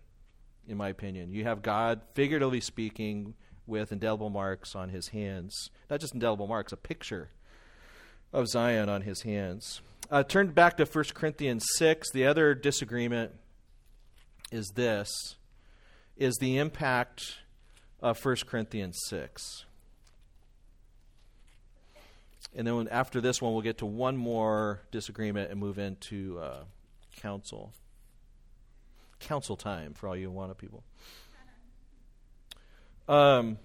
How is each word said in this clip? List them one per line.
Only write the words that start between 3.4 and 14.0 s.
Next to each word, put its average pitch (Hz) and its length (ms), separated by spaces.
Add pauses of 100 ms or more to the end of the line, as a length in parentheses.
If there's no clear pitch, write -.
with 107 260
indelible 107 380
marks 98 440
on 92 140
his 92 200
hands. 98 600 (220)
Not 147 100
just 151 140
indelible 110 320
marks, 107 260
a 98 60
picture - 500 (1040)
of 127 160
Zion 117 400
on 101 140
his 98 180
hands. 104 600 (280)
Uh, 143 120
turn 190 300
back 170 260
to 147 80
First - 280
Corinthians 143 600
six. 160 360
The 131 140
other 147 300
disagreement 120 800 (1200)